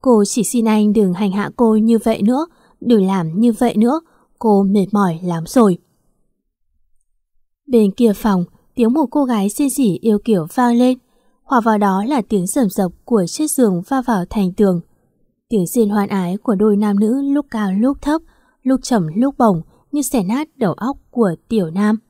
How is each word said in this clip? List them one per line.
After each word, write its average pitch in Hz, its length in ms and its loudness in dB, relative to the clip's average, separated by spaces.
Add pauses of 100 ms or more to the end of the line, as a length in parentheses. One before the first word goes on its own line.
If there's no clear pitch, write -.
Cô 226 240 4
chỉ 202 200 -2
xin 226 200 -2
anh 214 280 2
đừng 196 200 2
hành 190 200 -4
hạ 202 240 -4
cô 220 200 2
như 226 280 2
vậy 226 180 -2
nữa, 254 240 0 (340)
đừng 220 260 2
làm 180 340 -2
như 240 120 2
vậy 233 240 -2
nữa, 240 240 2 (380)
cô 208 240 2
mệt 196 300 2
mỏi 185 300 0
lắm 170 240 -4
rồi. 208 320 2 (1900)
Bên 220 240 4
kia 220 220 2
phòng, 190 320 0 (300)
tiếng 233 180 2
một 294 180 2
cô 294 140 0
gái 220 240 0
rên 277 220 -2
rỉ 233 280 0
yêu 208 260 0
kiểu 185 300 0
vang 240 220 2
lên, 254 220 2 (440)
hòa 254 180 0
vào 220 180 2
đó 196 260 0
là 262 240 -2
tiếng 190 180 -2
rầm 220 240 0
rập 185 220 -4 (120)
của 202 220 0
chiếc 302 240 -4
giường 196 380 0
va 269 140 -2
vào 208 280 -2
thành 190 220 -2
tường. 190 280 0 (680)
Tiếng 190 180 -2
rên 220 220 0
hoan 202 200 -2
ái 190 280 -4
của 214 180 -4
đôi 208 220 2
nam 208 240 0
nữ 240 220 0
lúc 277 280 -2
cao 208 220 -4
lúc 247 280 0
thấp, 311 220 -4 (400)
lúc 262 200 0
trầm 202 240 0 (100)
lúc 269 220 0
bổng 202 240 2 (300)
như 294 100 -2
xẻ 254 220 -2
nát 254 320 -4
đầu 208 160 -2
óc 262 240 -6 (140)
của 208 240 0 (140)
Tiểu 190 220 -2
Nam. 208 260 0 (140)